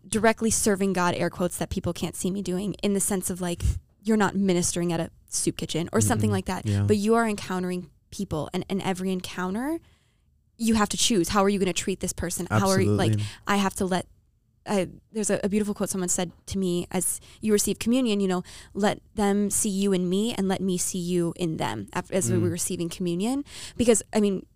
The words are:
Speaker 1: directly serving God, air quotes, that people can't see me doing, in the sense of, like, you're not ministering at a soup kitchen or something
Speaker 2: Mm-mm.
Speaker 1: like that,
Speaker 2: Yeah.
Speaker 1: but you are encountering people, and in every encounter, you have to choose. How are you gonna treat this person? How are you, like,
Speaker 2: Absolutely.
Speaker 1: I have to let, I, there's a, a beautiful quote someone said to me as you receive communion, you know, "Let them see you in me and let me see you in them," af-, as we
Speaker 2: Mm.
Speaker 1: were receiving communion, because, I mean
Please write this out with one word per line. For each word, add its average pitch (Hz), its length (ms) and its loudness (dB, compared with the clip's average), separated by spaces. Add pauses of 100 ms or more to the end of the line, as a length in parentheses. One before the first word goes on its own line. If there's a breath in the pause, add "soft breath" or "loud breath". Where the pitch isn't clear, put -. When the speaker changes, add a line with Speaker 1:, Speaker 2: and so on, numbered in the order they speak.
Speaker 1:
directly 220 440 2
serving 196 420 2
God, 175 240 0
air 175 140 0
quotes, - 280 -4
that 165 120 -4
people 180 220 -2
can't - 220 -6
see 185 160 -2
me 202 100 -4
doing, 185 340 -4 (100)
in 202 100 2
the 196 60 2
sense 196 300 -2
of, 180 100 -6
like, 175 220 -4 (400)
you're 214 140 4
not 208 180 2
ministering 175 600 2
at 170 60 0
a 175 100 -4 (180)
soup - 300 -2
kitchen 160 340 -4
or - 80 4
something 202 300 2
Speaker 2:
Mm-mm. 196 40 2
Speaker 1:
like 190 120 -2
that, 185 180 -4
Speaker 2:
Yeah. 101 200 2
Speaker 1:
but 214 120 6
you 214 180 4
are 226 140 4
encountering 180 640 -4 (200)
people, 165 440 -6
and 185 160 -2
in 196 100 0
every 190 320 -2
encounter, 196 680 -4 (760 soft breath)
you 226 180 2
have 208 140 4
to - 80 -4
choose. 180 320 2
How 196 160 4
are 202 60 4
you 208 80 0
gonna 180 160 0
treat - 260 -4
this 180 140 -6
person? 175 360 -6
How 190 200 4
are 190 100 4
you, 104 120 4
like, 104 200 2
Speaker 2:
Absolutely. 104 200 -2 (140)
Speaker 1:
I 202 100 2
have 196 180 0
to 202 100 -2
let, 180 220 -2 (600)
I, 185 220 0 (240)
there's 208 160 -2
a, 196 160 2
a 196 60 0
beautiful 208 240 0
quote 190 160 -4
someone 180 180 -2
said 180 240 -2 (140)
to - 120 -4
me 180 320 0
as - 300 -2 (220 loud breath)
you 214 100 2
receive 208 260 2
communion, 226 420 2
you 190 80 2
know, 180 140 0 (300 loud breath)
"Let 202 280 0 (160)
them 202 340 2
see - 180 0
you 196 240 2
in 180 160 2
me 208 260 0
and 190 140 0
let 190 140 0
me 185 160 0
see - 200 -4
you 175 380 0
in 165 220 -4
them," 110 340 -4
af-, - 180 -6
as 185 200 0
we 180 80 2
Speaker 2:
Mm. 165 40 2
Speaker 1:
were 170 80 2
receiving 175 380 -4
communion, 190 560 -2 (320 loud breath)
because, 233 260 4 (120)
I 220 60 4
mean 202 360 0